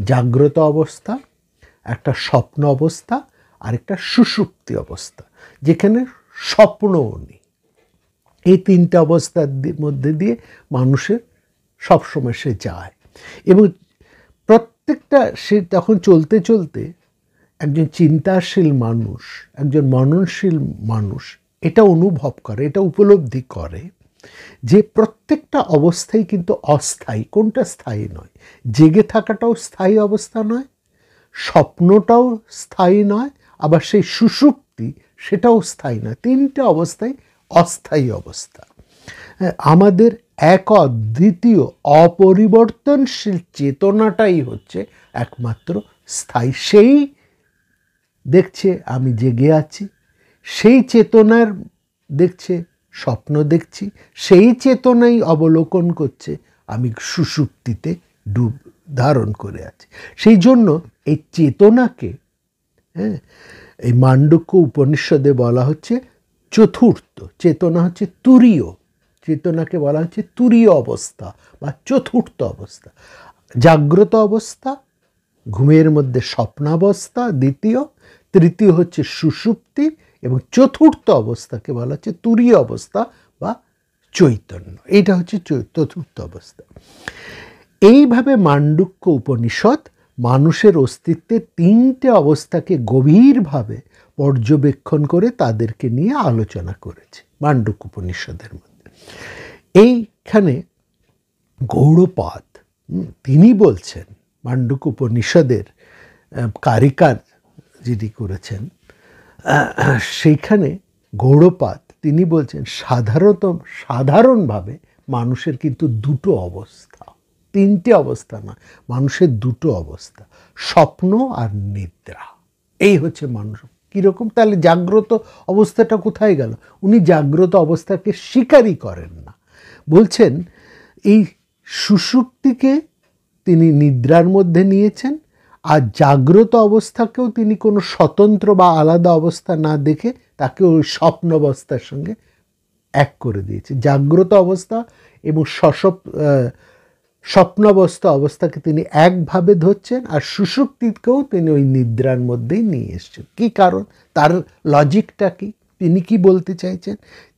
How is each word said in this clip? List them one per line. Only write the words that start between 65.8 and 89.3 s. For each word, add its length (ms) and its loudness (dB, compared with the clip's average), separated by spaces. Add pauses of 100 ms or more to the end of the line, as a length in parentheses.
চতুর্থ, 760 0 (140)
চেতনা 440 0
হচ্ছে 240 -4 (180)
তুরীয়, 440 4 (580)
চেতনাকে 520 -4
বলা 220 -2
হচ্ছে 220 -8 (140)
তুরীয় 340 4
অবস্থা 640 -4 (280)
বা 100 -8 (120)
চতুর্থ 580 -4
অবস্থা। 480 -14 (680)
জাগ্রত 560 4
অবস্থা, 640 -4 (720)
ঘুমের 400 4
মধ্যে 300 -2
স্বপ্নাবস্থা 1080 -4
দ্বিতীয়, 540 -2 (480)
তৃতীয় 400 4
হচ্ছে 300 -2
সুষুপ্তি, 880 -6 (320)
এবং 160 -4 (140)
চতুর্থ 580 2
অবস্থাকে 600 -4
বলা 220 -8
হচ্ছে 180 -10
তুরীয় 440 2
অবস্থা 480 -4 (360)
বা 140 -8 (580)
চৈতন্য। 640 -2 (100)
এটা 300 2
হচ্ছে 220 -6
চৈ-, 260 -6 (120)
চতুর্থ 440 -8
অবস্থা। 440 -20 (1160)
এইভাবে 560 4
মান্ডুক্য 760 0
উপনিষদ 680 -2 (400)